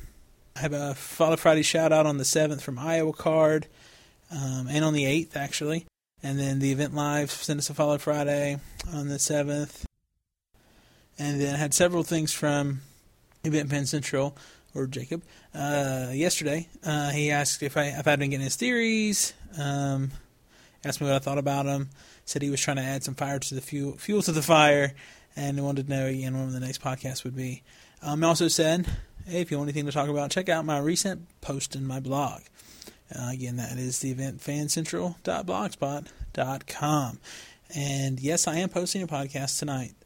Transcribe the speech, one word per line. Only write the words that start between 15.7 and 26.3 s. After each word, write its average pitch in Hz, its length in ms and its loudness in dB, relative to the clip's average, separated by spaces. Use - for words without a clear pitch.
yesterday. 156 560 0
Uh, 147 280 0
he 147 200 2
asked 143 320 0
if 143 140 -2
I, 147 80 2
if 143 200 -4
I'd 147 140 6
been 139 120 0
getting 135 120 -2
his 135 140 -2
theories, 226 760 2
um, 139 540 0
asked 139 160 -4
me 147 80 0
what 139 80 4
I 135 40 2
thought 139 180 -2
about 139 300 0
'em, 139 220 -2
said - 160 -4
he 143 80 0
was 139 100 0
trying 143 180 0
to 135 60 -2
add 135 200 -4
some 135 120 -6
fire 139 240 -2
to 135 160 -6
the 131 60 -4
fuel, 143 360 -6
fuel 208 260 0
to 180 100 0
the 156 80 2
fire, 147 520 8
and 139 280 -2
wanted 139 240 -2
to 139 60 -2
know 135 120 0
again 131 280 -2